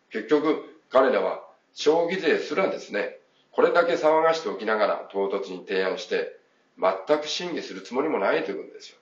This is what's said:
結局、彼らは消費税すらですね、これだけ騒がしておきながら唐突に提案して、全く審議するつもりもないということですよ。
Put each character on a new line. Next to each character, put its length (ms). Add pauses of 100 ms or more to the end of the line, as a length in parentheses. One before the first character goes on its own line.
(120)
結 160
局、 360 (260)
彼 220
ら 100
は 220 (300)
消 320
費 140
税 200
す 160
ら 140
で 100
す 120
ね、 260 (340)
こ 100
れ 120
だ 120
け 80
騒 280
が 120
し 80
て 80
お 60
き 100
な 120
が 100
ら 80 (160)
唐 180
突 220
に 160
提 160
案 140
し 100
て、 300 (420)
全 400
く 80
審 280
議 60
す 120
る 80
つ 120
も 80
り 80
も 100
な 160
い 80
と 80
い 20
う 40
こ 100
と 60
で 80
す 100
よ。 100